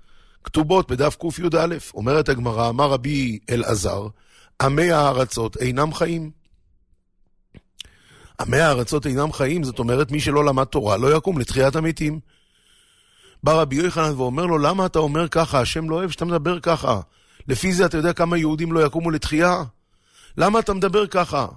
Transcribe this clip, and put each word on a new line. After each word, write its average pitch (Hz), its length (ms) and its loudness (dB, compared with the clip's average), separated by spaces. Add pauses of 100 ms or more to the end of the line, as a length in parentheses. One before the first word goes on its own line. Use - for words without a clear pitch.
(440)
כתובות 156 480 2
בדף 135 240 0
קי"א. 165 600 -2 (180)
אומרת 143 360 0
הגמרא, 120 400 0
אמר 139 200 2
רבי 131 500 -2 (100)
אלעזר, 104 580 -2 (540)
"עמי 147 300 2
הארצות 131 680 0
אינם 131 360 -2
חיים". 165 380 -4 (2000)
עמי 123 200 0
הארצות 143 460 2
אינם 143 260 -2
חיים, 147 320 -2
זאת 127 160 -6
אומרת, 127 320 0
מי 151 80 -2
שלא 147 260 2
למד 135 180 2
תורה 104 340 0
לא 139 200 4
יקום 156 220 -2
לתחיית 135 360 2
המתים. 156 440 -2 (1200)
בא 160 180 4
רבי 135 140 0
יוחנן 160 420 0
ואומר 131 280 -2
לו, 170 120 2
"למה 175 280 2
אתה 170 140 0
אומר 156 280 0
ככה? 156 320 2
השם 160 300 -2
לא 160 60 -2
אוהב 180 160 -4
שאתה 165 140 -6
מדבר 170 340 -2
ככה. 135 400 0 (480)
לפי 139 260 0
זה 180 120 4
אתה 165 120 0
יודע 165 160 0
כמה 170 240 0
יהודים 160 340 -2
לא 160 140 4
יקומו 165 260 -2
לתחייה? 165 520 0 (760)
למה 202 220 4
אתה 214 140 -2
מדבר 190 340 0
ככה?" 151 500 -2